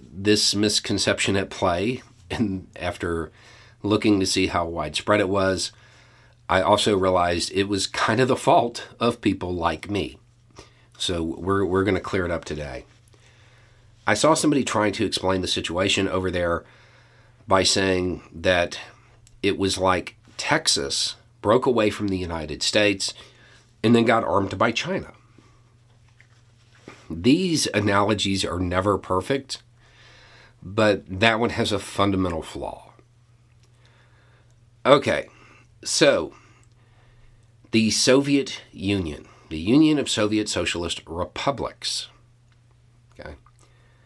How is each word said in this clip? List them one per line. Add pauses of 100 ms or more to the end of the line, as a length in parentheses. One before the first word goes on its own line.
(120)
this
misconception
at
play, (280)
and
after (520)
looking
to
see
how
widespread
it
was, (800)
I
also
realized
it
was
kind
of
the
fault (120)
of
people
like
me. (800)
So
we're,
we're
gonna
clear
it
up
today. (1200)
I
saw
somebody
trying
to
explain
the
situation
over
there (840)
by
saying (120)
that (600)
it
was
like (220)
Texas (260)
broke
away
from
the
United
States (720)
and
then
got
armed
by
China. (2000)
These
analogies
are
never
perfect, (1000)
but
that
one
has
a
fundamental
flaw. (1900)
Okay, (560)
so (1400)
the
Soviet (100)
Union, (220)
the
Union
of
Soviet
Socialist
Republics, (1040)
okay, (720)